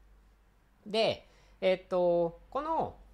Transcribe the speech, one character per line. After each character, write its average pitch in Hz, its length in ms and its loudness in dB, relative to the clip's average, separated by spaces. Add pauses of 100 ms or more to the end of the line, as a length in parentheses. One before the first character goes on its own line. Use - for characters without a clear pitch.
(880)
で、 208 420 -2 (340)
え 185 220 2
っ - 40 -20
と、 175 520 2 (100)
こ 269 120 -6
の 311 340 -4 (180)